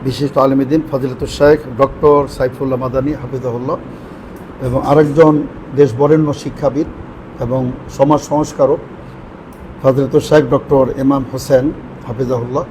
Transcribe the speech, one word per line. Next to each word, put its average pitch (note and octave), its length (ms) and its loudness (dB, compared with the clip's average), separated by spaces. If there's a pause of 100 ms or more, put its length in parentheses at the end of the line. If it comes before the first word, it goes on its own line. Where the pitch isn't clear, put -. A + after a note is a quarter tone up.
বিশিষ্ট C3+ 340 -2
আলেম C3+ 260 4
দ্বীন D3 180 2 (100)
ফজিলাতুল C3 360 -4
শেখ D3 320 4 (180)
ডক্টর C#3+ 500 4 (100)
সাইফুল্লাহ C3 420 -2
মাদানী C3 340 -2
হাফিজাহুল্লাহ, B2+ 640 -6 (840)
এবং B2+ 240 -2
আরেকজন D3+ 580 4 (320)
দেশ C3+ 220 4
বরেণ্য D3 360 4
শিক্ষাবিদ C#3+ 540 -4 (520)
এবং B2+ 320 -2 (260)
সমাজ C#3+ 240 4
সংস্কারক D3+ 560 0 (1040)
ফজিলাতুল C3+ 380 2
শেখ D3 300 4
ডক্টর C3+ 360 2 (120)
ইমাম C#3 360 2
হোসেন C3+ 380 2 (360)
হাফিজাহুল্লাহ B2 640 -4